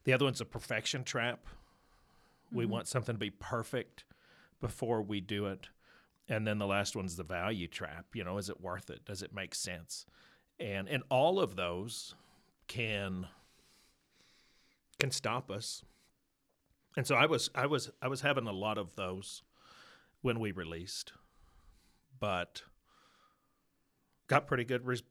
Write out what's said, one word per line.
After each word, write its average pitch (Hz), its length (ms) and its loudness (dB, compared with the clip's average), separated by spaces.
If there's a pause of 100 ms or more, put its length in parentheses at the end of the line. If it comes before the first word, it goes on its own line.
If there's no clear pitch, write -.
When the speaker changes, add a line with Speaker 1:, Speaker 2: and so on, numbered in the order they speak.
Speaker 1:
The 131 100 6
other 127 120 8
one's 135 160 2
a 117 40 -4
perfection 120 600 -2
trap. 120 420 0 (1040)
We 120 140 0
Speaker 2:
Mm-hmm. 107 80 2
Speaker 1:
want 113 160 -2
something 120 260 0
to 110 60 -4
be 104 100 -2
perfect - 720 -4 (560)
before 117 420 0
we 104 180 -2
do 101 260 -2
it. 98 220 -6 (600)
And 110 160 0
then 107 140 2
the 104 80 2
last 98 300 2
one's 95 200 -2
the 90 60 -6
value 90 460 -2
trap. 80 460 -8
You 107 100 -4
know, 90 140 -2
is 95 120 -4
it - 100 -10
worth 90 300 -6
it? - 140 -12
Does 95 180 -8
it 92 100 -10
make 95 220 -6
sense? - 520 -8 (520)
And, 101 300 -2
and 139 200 -2
all 156 300 6
of 131 160 2
those 90 640 -4 (500)
can, 101 600 -2 (1700)
can 135 140 4
stop 120 400 -2
us. - 320 -6 (1120)
And 139 100 0
so 143 80 4
I 127 120 8
was, 151 280 2
I 131 120 2
was, 143 260 0 (100)
I 123 60 -2
was 135 140 -4
having 135 260 2
a 104 40 -2
lot 104 240 0
of 95 200 -4
those 95 460 -6 (800)
when 117 180 2
we 107 100 0
released, 85 640 -6 (1040)
but 90 440 -2 (1600)
got 143 220 6
pretty 123 160 4
good 123 220 2
res-, 123 240 0